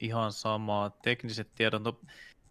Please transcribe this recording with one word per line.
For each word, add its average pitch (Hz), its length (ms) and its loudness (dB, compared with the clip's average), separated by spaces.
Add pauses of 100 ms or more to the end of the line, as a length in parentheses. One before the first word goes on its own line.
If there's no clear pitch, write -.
ihan 110 320 0
samaa. 104 580 0
Tekniset 113 640 -2
tiedot, 110 280 2
no, 117 180 -4 (500)